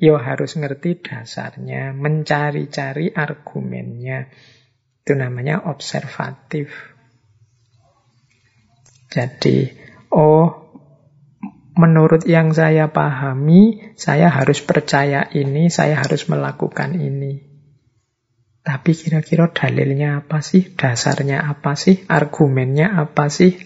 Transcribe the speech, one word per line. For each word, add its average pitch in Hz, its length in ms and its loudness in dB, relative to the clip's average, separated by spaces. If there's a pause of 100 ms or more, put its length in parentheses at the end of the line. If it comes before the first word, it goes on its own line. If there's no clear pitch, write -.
ya 156 160 6
harus 135 400 -6
ngerti 147 400 -6
dasarnya, 127 960 -12
mencari-cari 147 1200 -4
argumennya. 131 1120 -10 (800)
Itu 143 80 0
namanya 127 480 -6
observatif. 139 1120 -10 (2250)
Jadi, 131 640 -2 (400)
oh, 156 560 4 (1120)
menurut 160 480 6
yang 160 240 4
saya 156 400 2
pahami, 151 1040 2
saya 151 400 2
harus 135 320 2
percaya 143 640 0
ini, 147 400 0
saya 151 320 0
harus 156 240 -4
melakukan 143 720 -4
ini. 139 480 -6 (1120)
Tapi 151 320 -2
kira-kira 160 560 0
dalilnya 139 720 -2
apa 151 240 -6
sih? - 320 0
Dasarnya 139 720 -2
apa 143 320 -4
sih? 190 240 4
Argumennya 147 880 0
apa 147 400 -2
sih? 180 340 4